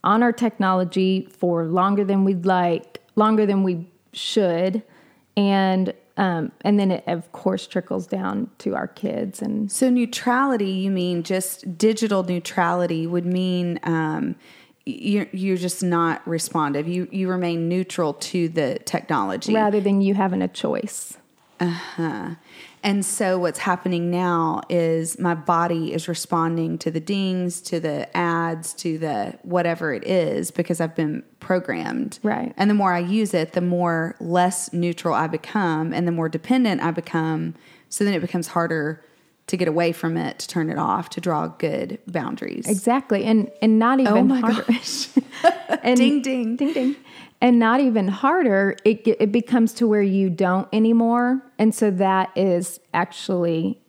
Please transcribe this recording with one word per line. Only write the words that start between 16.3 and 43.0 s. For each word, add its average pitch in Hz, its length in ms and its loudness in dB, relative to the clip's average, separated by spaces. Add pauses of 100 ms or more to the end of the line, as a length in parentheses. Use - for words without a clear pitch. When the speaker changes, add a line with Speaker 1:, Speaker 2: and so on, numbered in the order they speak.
Speaker 2:
You, 180 240 -4
you 190 180 -2
remain 170 400 -2
neutral 175 440 -2
to 170 360 -4
the 156 360 -2
technology. 107 680 -2
Speaker 1:
Rather 214 280 2
than 196 220 2
you 196 120 2
having 190 260 0
a 185 60 0
choice. - 720 -6 (440)
Speaker 2:
Uh-huh. 170 680 -4 (520)
And 202 240 0
so 185 320 0
what's 175 220 -2
happening 180 500 -2
now 175 580 0
is 165 500 0
my 175 160 0
body 165 600 0
is 165 120 -6
responding 165 720 -2
to 160 120 -4
the 160 100 -4
dings, 185 600 -2
to 165 180 -4
the 151 340 -4
ads, 165 600 -2
to 160 240 -4
the 139 440 -4
whatever 170 520 0
it - 120 -6
is, 160 440 0
because 170 320 -2
I've 160 120 -2
been 151 280 -2 (180)
programmed. 113 800 -2
Speaker 1:
Right. - 360 -2
Speaker 2:
And 202 100 2
the 208 60 4
more 196 180 2
I 175 60 0
use 196 340 0
it, 165 200 0
the 175 100 0
more 175 580 0
less 180 540 0
neutral 170 400 -2
I 156 140 0
become 160 680 -2
and 175 120 -2
the 170 60 0
more 165 160 -2
dependent 208 540 0
I 170 80 0
become. 165 640 -4 (340)
So - 160 -2
then 202 80 2
it 165 80 0
becomes 175 280 -4
harder 160 540 -2 (440)
to 185 100 -2
get 170 120 0
away 170 240 2
from 165 260 -2
it, 165 220 -6
to - 80 -10
turn 165 200 -2
it 151 100 -4
off, 175 320 -2
to - 100 -8
draw 160 260 -2
good - 600 -4
boundaries. 147 600 -6
Speaker 1:
Exactly. 220 560 0